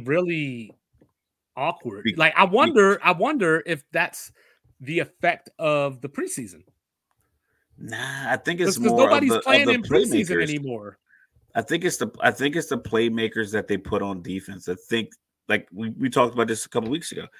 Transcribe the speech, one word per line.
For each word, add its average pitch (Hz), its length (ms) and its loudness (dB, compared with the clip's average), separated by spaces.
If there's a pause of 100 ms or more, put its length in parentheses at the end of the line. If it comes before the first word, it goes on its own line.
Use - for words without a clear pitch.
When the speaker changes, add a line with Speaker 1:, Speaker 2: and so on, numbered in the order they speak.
Speaker 1:
really 143 680 -2 (840)
awkward. 131 480 -6
Speaker 2:
Be-, 208 120 -2
Speaker 1:
Like, 160 200 4
I 180 100 8
Speaker 2:
be- 185 100 2
Speaker 1:
wonder, 226 460 6
I 175 100 4
wonder 180 540 0
if 165 260 -4
that's - 400 -4 (480)
the 147 180 -4
effect - 500 -2 (120)
of 143 400 0
the 139 80 -8
preseason. 123 560 -10 (1120)
Speaker 2:
Nah, - 540 -6
I 131 40 2
think 170 240 -4
it's 180 100 2
Speaker 1:
'Cause, 190 80 -2
'cause 233 80 2
Speaker 2:
more 233 180 6
of 285 60 6
Speaker 1:
nobody's 285 200 4
Speaker 2:
the, 220 80 4
of - 60 -6
Speaker 1:
playing 277 220 4
Speaker 2:
the 247 80 4
Speaker 1:
in 240 80 -2
preseason 240 440 2 (120)
Speaker 2:
playmakers. 170 40 2
Speaker 1:
anymore. 135 560 -6 (560)
Speaker 2:
I 117 80 0
think 165 220 -2
it's 175 140 -2
the, 113 120 -4 (100)
I 117 120 4
think 143 240 -2
it's 156 120 -4
the 123 100 -2
playmakers 113 760 -2
that 107 160 -2
they 104 80 0
put 98 260 -4
on 98 200 -6
defense. 92 460 -10
I 90 60 -4 (140)
think, 113 220 -2 (360)
like, 107 260 -2
we, 110 180 -8
we 127 200 -4
talked 120 240 2
about 113 140 0
this 113 180 -4
a - 20 -16
couple 113 220 -4
weeks 160 220 -6
ago. - 160 -12 (120)